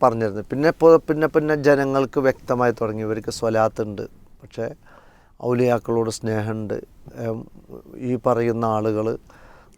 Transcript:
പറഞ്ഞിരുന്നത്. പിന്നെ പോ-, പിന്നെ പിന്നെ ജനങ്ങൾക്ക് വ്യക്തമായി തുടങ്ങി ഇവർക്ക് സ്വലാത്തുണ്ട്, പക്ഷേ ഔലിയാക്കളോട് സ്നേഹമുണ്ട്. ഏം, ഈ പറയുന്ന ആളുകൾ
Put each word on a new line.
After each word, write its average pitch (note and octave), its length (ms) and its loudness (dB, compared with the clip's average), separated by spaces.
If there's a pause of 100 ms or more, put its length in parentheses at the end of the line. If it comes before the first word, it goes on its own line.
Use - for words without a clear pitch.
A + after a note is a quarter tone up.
പറഞ്ഞിരുന്നത്. A2 420 0
പിന്നെ D3 260 0
പോ-, E3 360 6
പിന്നെ D#3 200 0
പിന്നെ D3+ 280 0
ജനങ്ങൾക്ക് C3+ 640 2
വ്യക്തമായി B2+ 520 0
തുടങ്ങി A2 300 -4
ഇവർക്ക് A2 300 -4
സ്വലാത്തുണ്ട്, A2 720 -2 (380)
പക്ഷേ A#2 260 -10 (800)
ഔലിയാക്കളോട് A#2+ 640 0
സ്നേഹമുണ്ട്. G#2+ 680 -4 (380)
ഏം, A#2 220 -6 (600)
ഈ B2 180 -6
പറയുന്ന A#2 500 2
ആളുകൾ G#2+ 400 0 (720)